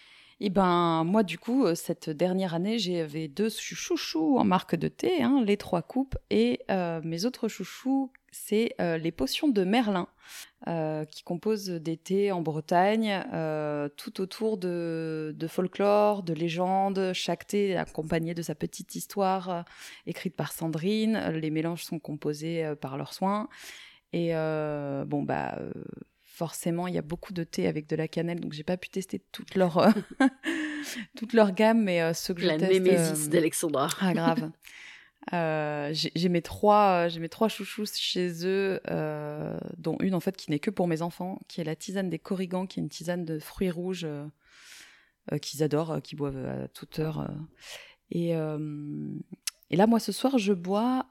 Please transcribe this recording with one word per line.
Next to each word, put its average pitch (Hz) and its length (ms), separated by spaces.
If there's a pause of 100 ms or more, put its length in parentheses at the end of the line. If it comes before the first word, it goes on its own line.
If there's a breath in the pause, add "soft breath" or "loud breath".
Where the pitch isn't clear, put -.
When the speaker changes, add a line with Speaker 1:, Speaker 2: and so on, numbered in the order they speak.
(460 soft breath)
Speaker 1:
Eh 208 40
ben, 175 560
moi, 208 180
du 165 140
coup, 262 280
euh, 170 100
cette - 340
dernière 185 440
année, 196 240
j'avais 160 520
deux 202 200
chou-, - 260
chouchous 311 600
en - 60
marque 185 320
de 156 140
thé, 359 340
hein, 262 220
les 202 100
Trois 175 260
Coupes, - 360 (140)
et, 233 280 (100)
euh, 175 340
mes 165 200
autres 247 240
chouchous, 262 640 (200)
c'est, - 500
euh, 170 160
les 160 160
potions - 340
de 208 160
Merlin, 202 440 (600 loud breath)
euh, 156 380
qui - 180
composent 196 460
des 165 260
thés 196 380
en 180 80
Bretagne, 185 880
euh, 151 640
tout - 240
autour 220 380
de, 165 800
de 156 100
folklore, 202 760
de 165 100
légendes. 185 800
Chaque - 340
thé 202 220
est 180 80
accompagné 160 560
de 170 80
sa 165 140
petite - 400
histoire, 190 540
euh, 175 120 (460 loud breath)
écrite - 280
par 151 160
Sandrine. 196 680 (160)
Les 156 160
mélanges 160 340
sont 165 140
composés, 151 640
euh, 151 100
par 135 220
leurs 147 160
soins. 208 340 (640 loud breath)
Et, 170 220
euh, 151 720
bon, 147 160
bah, 73 380
euh, 65 120 (500)
forcément, 170 640
il 180 80
y - 20
a 165 60
beaucoup 170 300
de 175 100
thé 185 240
avec 156 200
de 160 80
la 156 120
cannelle, 170 320
donc 170 140
j'ai 151 100
pas 185 140
pu - 120
tester 190 300 (120)
toutes - 220
leurs, 185 400
<laughs> 294 1200
toute - 180
leur 214 180
gamme, 220 320
mais, 175 180
euh, 165 140
ceux - 180
que 170 80
je 190 60
Speaker 2:
La 156 100
Speaker 1:
teste, 185 140
Speaker 2:
némésis 170 560
Speaker 1:
euh, - 20
Speaker 2:
d'Alexandra. 156 600 (100)
Speaker 1:
ah, 185 140
grave. 165 420
<laughs> - 60 (720 loud breath)
Euh, 151 600
j'ai, 160 220
j'ai 170 120
mes 175 140
trois, 202 640
euh, 170 40
j'ai 165 120
mes 165 80
trois - 180
chouchous 214 380 (100)
chez 175 500
eux, 190 440
euh, 151 680 (200)
dont 160 240
une, 190 140
en 170 40
fait, 185 160
qui - 160
n'est 226 80
que - 100
pour 190 200
mes 160 120
enfants, 180 460
qui - 140
est - 20
la 160 140
tisane 190 320
des 165 100
Corrigans, 185 480
qui 175 140
est - 20
une 151 60
tisane 175 340
de 160 160
fruits 180 320
rouges, 175 320
euh, 147 220 (1080 soft breath)
euh, 151 60
qu'ils 147 260
adorent, 156 280
euh, 151 100
qu'ils - 160
boivent 135 280
à 131 220
toute - 320
heure, 156 220
euh. 143 120 (800 loud breath)
Et, 170 240
euh, 147 720 (640)
et - 80
là, 202 100
moi, 226 140
ce 214 100
soir, 262 260
je 202 140
bois, 208 600